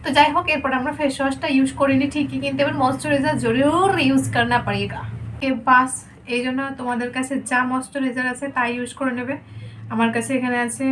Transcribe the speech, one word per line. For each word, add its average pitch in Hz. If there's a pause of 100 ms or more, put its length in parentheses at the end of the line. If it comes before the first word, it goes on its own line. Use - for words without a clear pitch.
তো -
যাই 302
হোক, 349
এরপর 277
আমরা 294
ফেস 277
ওয়াশটা 269 (100)
ইউজ 269 (100)
করিনি 277
ঠিকই, 269
কিন্তু 277
এবার 294
ময়েশ্চারাইজার 285 (100)
জরুর 294 (160)
ইউজ 269 (120)
করনা 240 (100)
পড়েগা। 202 (380)
কে 269 (180)
বাস, 254 (420)
এই 240
জন্য 254 (200)
তোমাদের 247
কাছে 262 (160)
যা 247 (120)
ময়েশ্চারাইজার 254
আছে 247 (100)
তাই 247
ইউজ 240
করে 262
নেবে। 254 (580)
আমার 226
কাছে 233
এখানে 247
আছে 233